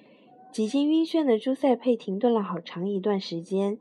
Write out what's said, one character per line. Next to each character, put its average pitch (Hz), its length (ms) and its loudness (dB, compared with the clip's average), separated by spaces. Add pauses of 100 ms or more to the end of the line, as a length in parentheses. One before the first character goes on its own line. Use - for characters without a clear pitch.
(520)
几 220 160 -2
经 285 220 0
晕 320 160 4
眩 320 180 0
的 240 140 4
朱 262 160 -2
塞 269 220 2
佩 247 200 0
停 196 220 -6
顿 240 160 2
了 220 80 2
好 185 180 -6
长 175 300 -6
一 202 100 -2
段 196 200 0
时 170 200 -8
间， 196 420 -2